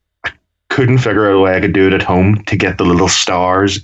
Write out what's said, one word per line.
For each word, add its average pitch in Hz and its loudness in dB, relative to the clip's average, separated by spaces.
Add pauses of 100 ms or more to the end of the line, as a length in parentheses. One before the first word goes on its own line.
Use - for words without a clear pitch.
(240)
I - -10 (380)
couldn't 131 0
figure 107 0
out 98 2
a 95 4
way 95 2
I 92 -2
could 92 0
do 95 4
it 92 2
at 95 0
home 95 0
to 104 -4
get 90 -2
the 95 0
little 87 2
stars 95 -2